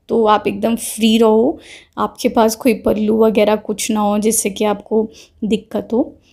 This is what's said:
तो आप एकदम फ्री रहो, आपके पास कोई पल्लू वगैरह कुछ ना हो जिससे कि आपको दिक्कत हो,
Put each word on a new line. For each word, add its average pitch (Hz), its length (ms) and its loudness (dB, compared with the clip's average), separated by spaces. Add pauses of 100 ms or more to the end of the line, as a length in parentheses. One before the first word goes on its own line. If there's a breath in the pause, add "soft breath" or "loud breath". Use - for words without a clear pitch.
तो 226 160 2
आप 208 240 2
एकदम 220 280 -2
फ्री 220 420 0
रहो, 226 400 2 (400 loud breath)
आपके 214 300 -4
पास 226 280 2
कोई 226 180 0
पल्लू 214 500 0
वगैरह 214 320 2
कुछ 214 340 -8
ना 214 100 -2
हो 208 180 0
जिससे 220 320 -2
कि 208 140 -4
आपको 214 460 -2 (340 loud breath)
दिक्कत 214 480 -4
हो, 254 240 -2 (160 soft breath)